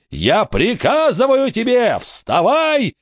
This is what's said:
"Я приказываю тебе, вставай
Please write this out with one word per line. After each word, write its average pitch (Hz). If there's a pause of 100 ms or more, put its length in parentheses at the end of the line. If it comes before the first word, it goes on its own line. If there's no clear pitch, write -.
"Я 120
приказываю 262
тебе, 226
вставай 262